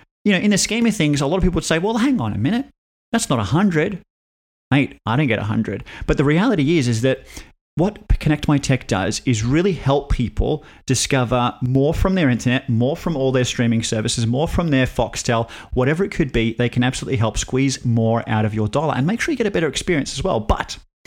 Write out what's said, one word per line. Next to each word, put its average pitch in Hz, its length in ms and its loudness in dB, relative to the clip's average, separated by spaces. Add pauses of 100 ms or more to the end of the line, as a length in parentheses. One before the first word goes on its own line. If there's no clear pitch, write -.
(240)
you 208 80 2
know, 185 80 2
in 202 100 2
the 202 80 4
scheme 233 280 0
of 226 100 2
things, 147 240 0
a 135 80 0
lot 165 80 0
of 190 80 2
people 180 120 2
would 160 100 -2
say, 160 120 0
"Well, 214 200 -2
hang 247 240 2
on 107 120 -2
a 95 40 -4
minute. 196 300 0 (440)
That's - 180 -2
not 135 80 2
a 110 60 0
hundred." 160 560 0 (720)
Mate, 131 340 0
I 113 120 0
didn't 151 100 2
get 107 120 2
a 95 40 -4
hundred. 107 400 -2 (240)
But 156 80 0
the 147 80 2
reality 165 540 2
is, 127 100 2
is 113 140 0
that 131 260 -2 (480)
what 185 320 -2 (120)
Connect 151 280 0
My 147 100 4
Tech 135 300 0
does 95 380 -2
is 110 180 0
really 165 300 2
help 143 360 0
people 123 540 -2 (220)
discover 123 760 0
more 135 320 2
from 190 220 0
their 165 140 4
internet, 123 400 0
more 120 260 2
from 165 220 -4
all 131 160 2
their 127 100 2
streaming 117 400 0
services, 117 420 -2
more 127 220 0
from 170 220 -2
their 131 160 2
Foxtel, 117 640 -2 (240)
whatever 151 320 2
it - 60 -8
could 143 200 -2
be. 113 220 0
They 123 160 0
can 123 140 0
absolutely 127 340 -2
help 107 200 0
squeeze 131 460 -2
more 113 420 2
out 110 200 0
of 104 80 -2
your 107 160 0
dollar 147 260 0
and 127 100 0
make 220 140 0
sure 339 140 -2
you 254 40 -2
get 220 100 0
a 196 40 0
better 165 160 0
experience 143 500 -2
as 139 60 -6
well. 165 160 0
But - 380 -4 (300)